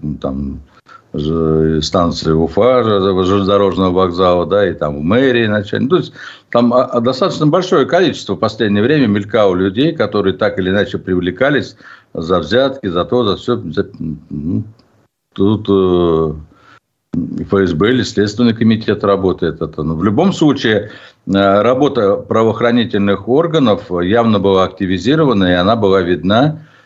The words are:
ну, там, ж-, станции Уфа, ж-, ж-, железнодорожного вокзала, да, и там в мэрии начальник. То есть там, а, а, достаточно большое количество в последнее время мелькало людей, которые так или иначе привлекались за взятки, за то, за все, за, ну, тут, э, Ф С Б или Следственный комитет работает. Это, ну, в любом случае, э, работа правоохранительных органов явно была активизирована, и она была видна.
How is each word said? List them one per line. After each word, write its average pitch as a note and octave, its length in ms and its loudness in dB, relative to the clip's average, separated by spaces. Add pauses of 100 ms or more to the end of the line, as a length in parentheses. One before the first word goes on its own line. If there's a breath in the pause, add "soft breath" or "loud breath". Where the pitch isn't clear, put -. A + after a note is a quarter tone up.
ну, D2+ 140 -8
там, C#2 460 -8 (520 loud breath)
ж-, D#2 680 0
станции E2 500 -2
Уфа, G2 520 2
ж-, G#2+ 180 0
ж-, F#2+ 240 0
железнодорожного F#2+ 680 2
вокзала, F2+ 540 2
да, G2 240 2
и E2 40 -4
там D2+ 240 -6
в D2 60 -6
мэрии A#2 440 2
начальник. G#2+ 420 -2
То F3+ 80 2
есть - 160 -4 (360 loud breath)
там, A#2+ 240 2
а, B2+ 100 4
а, A#2+ 180 -2
достаточно C#3 460 0
большое E3+ 380 2
количество C#3+ 500 -2
в D#2+ 40 -12
последнее G#2+ 440 0
время C#3 240 2
мелькало G#2 480 0
людей, G2 380 0
которые G2+ 420 0
так G#2 220 -2
или F#2 120 -2
иначе G2 280 -2
привлекались F#2 800 -2 (380 loud breath)
за E2 260 -2
взятки, A#2+ 480 -2
за E2+ 180 -2
то, B2 200 0
за G2 100 0
все, A#2 260 -4 (100)
за, F#2+ 140 -4 (440)
ну, E2+ 340 -6 (720)
тут, G2+ 360 0
э, F2 640 2 (1080 soft breath)
Ф - 100 -4
С F#2+ 200 2
Б G2 180 2
или B2 120 0
Следственный G#2+ 500 0
комитет A2 520 0
работает. F#2 560 0
Это, D#2 220 -6
ну, D#2+ 120 -4
в D#2+ 80 -4
любом C3 300 2
случае, A#2 580 0 (360 loud breath)
э, G2 340 4
работа A#2+ 560 2
правоохранительных A2 1120 0
органов D3 600 2
явно G#2 500 2
была F#2+ 260 2
активизирована, G2+ 800 0
и F2+ 80 2
она F#2 240 2
была F#2+ 240 2
видна. F#2+ 640 0 (200 loud breath)